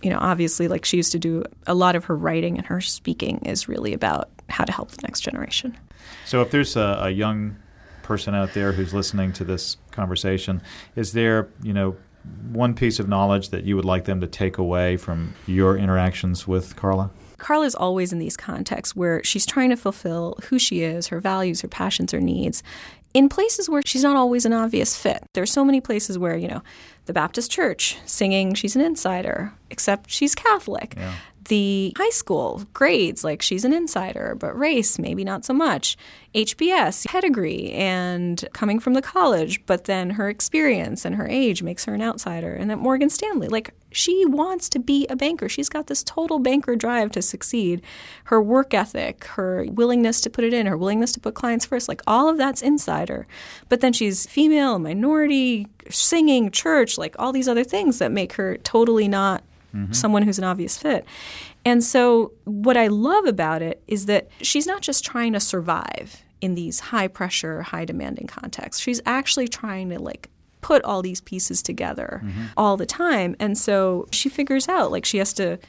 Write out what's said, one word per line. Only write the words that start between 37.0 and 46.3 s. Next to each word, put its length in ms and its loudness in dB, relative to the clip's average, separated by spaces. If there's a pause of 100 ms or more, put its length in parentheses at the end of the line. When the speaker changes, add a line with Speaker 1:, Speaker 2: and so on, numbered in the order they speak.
Speaker 1:
pedigree, 640 0
and 800 -2
coming 260 0
from 160 2
the 80 4
college, 640 2
but 200 0
then 240 -2
her 180 -2
experience 760 0
and 120 -4
her 100 -4
age 340 0
makes 260 -6
her 80 -4
an 80 -2
outsider. 520 -4
And 160 -4
at 80 -4
Morgan 320 2
Stanley, 380 -2
like, 260 -4 (160)
she 360 2
wants 420 2
to 100 -2
be 300 2
a 80 -4
banker. 320 -2
She's 200 -4
got 200 -6
this 160 -4
total 340 -2